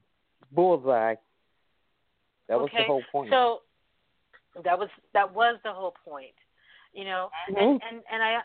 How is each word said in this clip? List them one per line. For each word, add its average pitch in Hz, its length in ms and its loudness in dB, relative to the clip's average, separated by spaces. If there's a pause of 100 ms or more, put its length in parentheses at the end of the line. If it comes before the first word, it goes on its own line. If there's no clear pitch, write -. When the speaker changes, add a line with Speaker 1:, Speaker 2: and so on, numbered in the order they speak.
(520)
Speaker 1:
bullseye. 135 640 2 (1300)
That 117 120 0
was 139 140 -4
the 233 60 -2
Speaker 2:
Okay, 220 80 2
Speaker 1:
whole 139 240 0
point. 240 180 -6
Speaker 2:
so 247 300 2 (1040)
that 175 140 2
was, 196 120 -4 (240)
that 202 200 2
was 233 300 2
the 214 100 -8
whole 185 200 -8 (120)
point. 139 280 -16 (600)
You 196 120 -12
know, 185 240 -4 (200)
Speaker 1:
Mm-hmm. 196 100 -4
Speaker 2:
and, 247 220 4 (100)
and, 233 100 -16 (100)
and 220 120 -2
I, 226 220 0